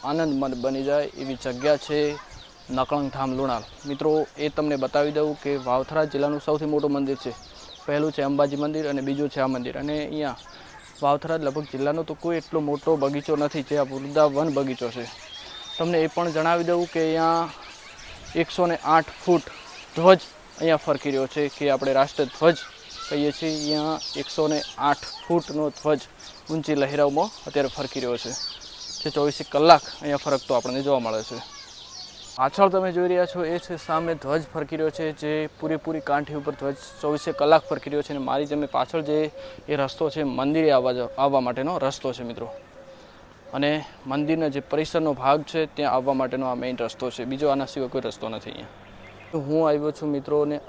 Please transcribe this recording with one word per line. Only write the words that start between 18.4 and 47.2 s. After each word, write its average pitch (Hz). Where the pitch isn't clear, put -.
ને 165
આઠ 156
ફૂટ 170
ધ્વજ 175
અહીંયા 160
ફરકી 147
રહ્યો 135
છે 147
કે 143
આપણે 135
રાષ્ટ્રધ્વજ 143
કહીએ 147
છીએ. 156
અહીંયા 151
એકસો 151
ને 151
આઠ 143
ફૂટનો 151
ધ્વજ 151
ઊંચી 156
લહેરાઓમાં 143
અત્યારે 143
ફરકી 135
રહ્યો 120
છે, 117
જે 156
ચોવીસે 147
કલાક 156
અહીંયા 147
ફરકતો 139
આપણને 127
જોવા 139
મળે 110
છે. -
પાછળ 143
તમે 185
જોઈ 175
રહ્યા 180
છો 175
એ 170
છે 170
સામે 165
ધ્વજ 151
ફરકી 151
રહ્યો 156
છે, 156
જે 151
પૂરેપૂરી 160
કાંઠી 143
ઉપર 147
ધ્વજ 139
ચોવીસે 151
કલાક 151
ફરકી 147
રહ્યો 147
છે. -
અને 147
મારી 135
તમે 147
પાછળ 131
જે 151
એ 147
રસ્તો 139
છે 156
મંદિરે 143
આવવા 127
જ-, 123
આવવા 139
માટેનો 131
રસ્તો 135
છે 123
મિત્રો. 117
અને 147
મંદિરના 151
જે 139
પરિસરનો 156
ભાગ 135
છે 160
ત્યાં 143
આવવા 131
માટેનો 131
આ 123
મેઇન 123
રસ્તો 120
છે, 123